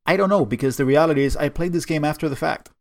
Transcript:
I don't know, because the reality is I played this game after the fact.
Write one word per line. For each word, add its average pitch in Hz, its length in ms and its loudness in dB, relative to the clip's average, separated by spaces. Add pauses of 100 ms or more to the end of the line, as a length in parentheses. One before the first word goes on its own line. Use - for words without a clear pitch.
I 175 120 2
don't 196 120 2
know, 196 160 2
because 127 320 -2
the 139 80 0
reality 143 380 4
is 139 120 0
I 147 140 -2
played 170 240 -4
this 165 140 -4
game 151 180 -2
after 151 240 -4
the 135 60 -4
fact. - 340 -6 (120)